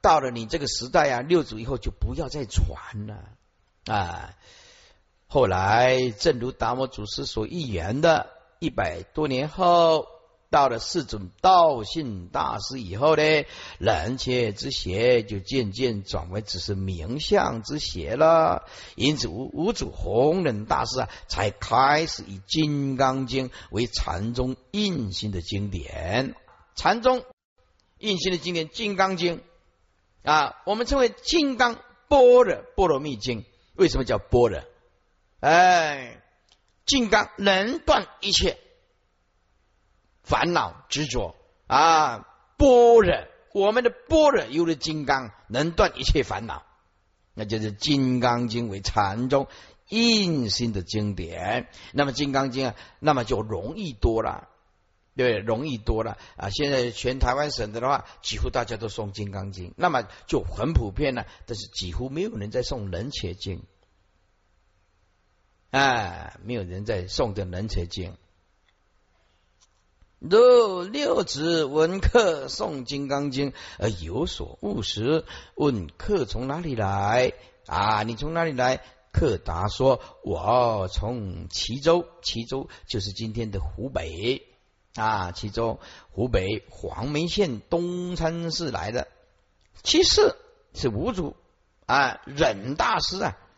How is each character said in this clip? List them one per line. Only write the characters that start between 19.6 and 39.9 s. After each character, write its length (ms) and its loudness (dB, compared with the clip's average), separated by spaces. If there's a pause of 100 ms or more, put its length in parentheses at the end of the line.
祖 180 -6
弘 540 2
忍 200 -2
大 220 0
师 140 -4
啊， 100 -4 (180)
才 220 -2
开 560 2
始 200 -8
以 200 -12
《金 500 0
刚 300 0
经》 240 -4 (200)
为 180 -2
禅 440 -4
宗 240 -2 (140)
印 420 -2
心 200 -6
的 100 -4
经 260 -4
典。 680 -6 (420)
禅 260 2
宗 220 2 (760)
印 200 -2
心 120 -2
的 80 -2
经 140 -6
典 180 -4
《金 260 -6
刚 200 2
经》 220 -2 (920)
啊， 360 2
我 80 0
们 120 -2
称 120 0
为 100 4
金 480 0
刚 240 0 (260)
般 380 10
若 180 -2 (140)
波 100 4
罗 140 4
蜜 160 -6
经。 280 -6 (300)
为 140 4
什 80 0
么 80 0
叫 140 0
般 320 4
若？ 120 -6 (800)
哎， 840 4 (600)
金 240 0
刚 300 4
能 400 2
断 300 2 (120)
一 100 -4
切 280 2 (1600)